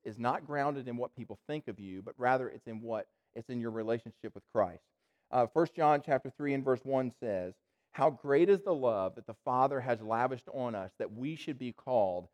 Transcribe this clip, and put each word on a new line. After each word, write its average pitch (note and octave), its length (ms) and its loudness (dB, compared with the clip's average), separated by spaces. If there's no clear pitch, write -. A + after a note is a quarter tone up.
is A2 160 -10
not B2+ 260 -2
grounded C#3 420 -2
in A#2+ 100 -6
what A#2+ 180 -6
people A2 320 -12
think D3+ 200 -8
of G2+ 120 -10
you, F#2+ 220 -10
but G#2+ 160 -14
rather B2+ 300 2
it's - 200 -14
in A2 140 -10
what, A2 260 -6
it's A#2 140 -12
in B2 100 -4
your A2+ 120 -4
relationship A2+ 640 -4
with G2 80 -16
Christ. F#2 300 2
Uh, B2 160 4
First D#3+ 260 2
John D3+ 320 4
chapter C3+ 320 0
three C#3+ 160 0
and C3+ 100 0
verse B2+ 220 2
one C3 340 2
says, F#2+ 360 -2
"How C#3+ 180 4
great C#3+ 360 4
is G3 140 6
the G3 120 0
love A2 420 0
that A#2 100 -18
the A2+ 180 -12
Father C3 380 2
has A#2+ 200 0
lavished A#2+ 520 -2
on B2 220 -4
us F#2+ 240 -6
that G#2 120 -6
we C3 240 -6
should D3+ 220 -8
be B2 160 -8
called F#2+ 600 0